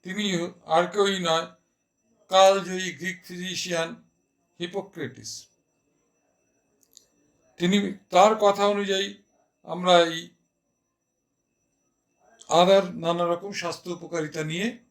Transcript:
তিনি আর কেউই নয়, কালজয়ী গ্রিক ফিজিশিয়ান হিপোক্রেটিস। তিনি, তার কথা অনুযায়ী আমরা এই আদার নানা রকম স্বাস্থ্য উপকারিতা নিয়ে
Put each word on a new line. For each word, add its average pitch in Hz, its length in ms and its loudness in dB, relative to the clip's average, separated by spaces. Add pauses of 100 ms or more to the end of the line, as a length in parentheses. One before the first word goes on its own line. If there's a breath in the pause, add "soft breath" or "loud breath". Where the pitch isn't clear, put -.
তিনি 185 480 -4 (160)
আর 170 200 2
কেউই 196 320 0
নয়, 165 280 -2 (800)
কালজয়ী 185 640 4
গ্রিক 175 320 -10
ফিজিশিয়ান 175 800 -8 (560)
হিপোক্রেটিস। 170 880 -12 (2000)
তিনি, 196 340 0 (180)
তার 202 240 6
কথা 202 320 2
অনুযায়ী 202 560 -4 (420)
আমরা 180 360 4
এই 165 280 -2 (2250)
আদার 185 480 4
নানা 170 280 -2
রকম 175 280 -4
স্বাস্থ্য 170 380 -8
উপকারিতা 160 540 -8
নিয়ে 190 340 -6 (120)